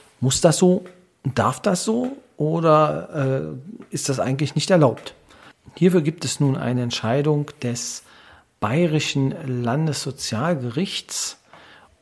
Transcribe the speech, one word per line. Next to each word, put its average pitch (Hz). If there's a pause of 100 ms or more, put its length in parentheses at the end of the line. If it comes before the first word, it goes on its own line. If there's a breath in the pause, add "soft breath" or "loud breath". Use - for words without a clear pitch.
(200 loud breath)
muss 131
das 160
so? 180 (500)
Darf 123
das 185
so? 254 (200)
Oder, 151 (340)
äh, -
ist 143
das 131
eigentlich 135
nicht -
erlaubt? 151 (600 loud breath)
Hierfür 175
gibt 156
es -
nun 139
eine 123
Entscheidung 143 (120)
des - (580 soft breath)
Bayerischen 143 (280)
Landessozialgerichts, 139 (640 soft breath)